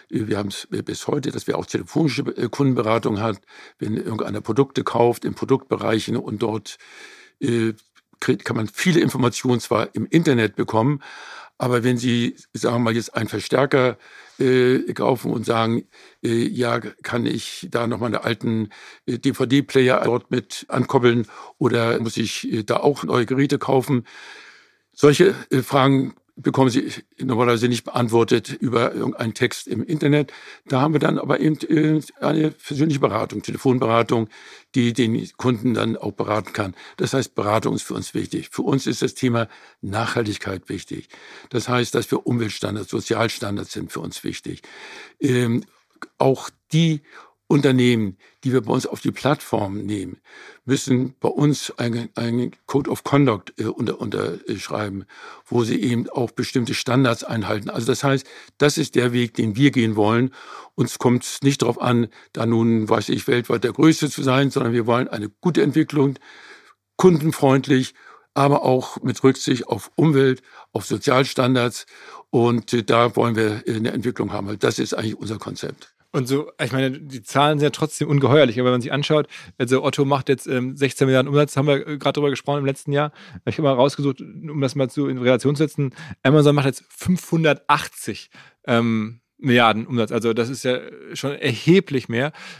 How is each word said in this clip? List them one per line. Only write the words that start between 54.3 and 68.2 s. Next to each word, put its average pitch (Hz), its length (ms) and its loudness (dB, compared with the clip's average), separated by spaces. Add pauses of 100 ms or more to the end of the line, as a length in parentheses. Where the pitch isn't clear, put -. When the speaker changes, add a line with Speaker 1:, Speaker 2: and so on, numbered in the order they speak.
Speaker 1:
wo 120 180 2
sie 117 180 -2
eben 120 280 -2
auch 120 220 -4
bestimmte 127 420 -2
Standards 127 500 0
einhalten. 107 460 -6
Also 117 180 -4
das 127 160 0
heißt, 139 240 0 (300)
das 147 200 4
ist 151 180 -4
der 123 180 2
Weg, 120 220 0
den 110 200 -2
wir 135 160 4
gehen 113 240 2
wollen. 113 360 2 (440)
Uns - 240 -2
kommt 123 420 0
nicht 139 200 0
darauf 120 200 0
an, 120 280 0 (240)
da 113 120 -4
nun, 113 440 2
weiß 117 180 0
ich, - 220 -2
weltweit 117 340 0
der 117 80 0
Größte 151 380 4
zu 147 140 -6
sein, 135 280 2
sondern 123 220 -2
wir 117 120 0
wollen 120 220 2
eine 104 220 -6
gute 160 320 0
Entwicklung, 147 580 2 (800)
kundenfreundlich, 139 960 4 (400)